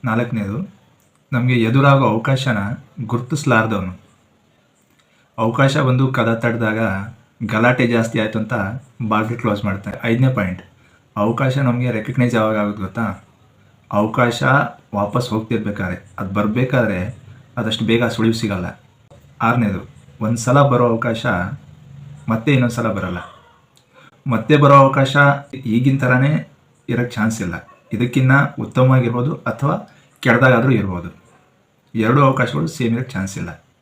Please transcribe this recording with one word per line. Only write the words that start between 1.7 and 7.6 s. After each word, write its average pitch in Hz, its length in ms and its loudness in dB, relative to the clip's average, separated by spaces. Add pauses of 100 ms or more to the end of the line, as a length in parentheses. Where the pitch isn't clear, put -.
ಅವಕಾಶನ 113 520 0 (480)
ಗುರುತಿಸ್ಲಾರ್ದವನು. 110 960 -2 (1400)
ಅವಕಾಶ 135 400 2
ಬಂದು 131 300 2
ಕದ 117 260 0
ತಟ್ಟಿದಾಗ 113 460 -2 (680)
ಗಲಾಟೆ 117 420 2